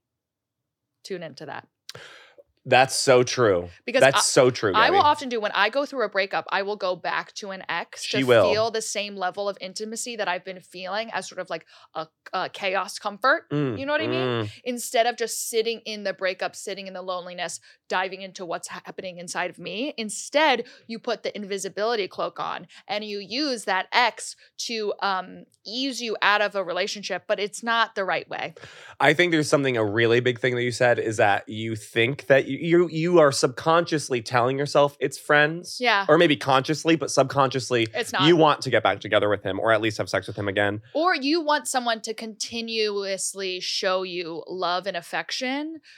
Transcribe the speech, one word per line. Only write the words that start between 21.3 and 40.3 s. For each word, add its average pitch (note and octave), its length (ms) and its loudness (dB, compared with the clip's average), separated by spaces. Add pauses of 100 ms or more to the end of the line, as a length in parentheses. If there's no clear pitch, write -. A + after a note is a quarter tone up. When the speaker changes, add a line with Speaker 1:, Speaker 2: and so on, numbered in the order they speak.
Speaker 1:
invisibility G3+ 720 -4
cloak F3 320 -6
on E3 280 -8 (200)
and G#3+ 160 -6
you G#3 160 -8
use A#3 460 -6
that F#3+ 260 -2
ex - 460 0 (220)
to, A3 420 -4
um, F#3 420 -4 (220)
ease A#3+ 360 -6
you A3 200 -4
out G#3 200 4
of G3 140 -2
a G3 80 -2
relationship, F3+ 640 -6
but G3+ 140 -2
it's G3+ 200 -6
not A#3 340 0
the G3 100 -2
right E3+ 240 -2
way. D#3 240 -8 (480)
Speaker 2:
I C#3+ 120 8
think E3+ 200 2
there's D#3 160 2
something, C#3 260 4
a A2 80 4
really A2+ 380 4
big B2 180 0
thing B2+ 160 0
that A#2+ 80 0
you B2 80 -2
said A#2+ 260 4
is G#2+ 200 -2
that G#2 320 4
you A2 260 -6
think A#2 520 -2
that C3+ 200 6
you, C3 100 -4
you, E3+ 320 4
you E3+ 300 4
are D3 120 8
subconsciously D#3 880 0
telling B2+ 380 0
yourself C#3+ 400 2
it's - 180 -4
friends. D3+ 640 0
Speaker 1:
Yeah. G#3+ 300 2
Speaker 2:
Or D#3 80 6
maybe E3 180 6
consciously, C#3+ 600 2
but C3+ 160 -2
subconsciously, C3 840 2
Speaker 1:
It's A#3+ 180 -6
not. A2 140 0
Speaker 2:
you E3+ 80 8
want D#3 280 6
to C3+ 60 -6
get A2 140 2
back G2 160 2
together G#2 300 2
with G2+ 140 0
him F#2+ 160 -4
or A2+ 120 2
at G#2+ 100 4
least A2 180 -2
have G2 100 -6
sex G2 180 -2
with G2 100 -10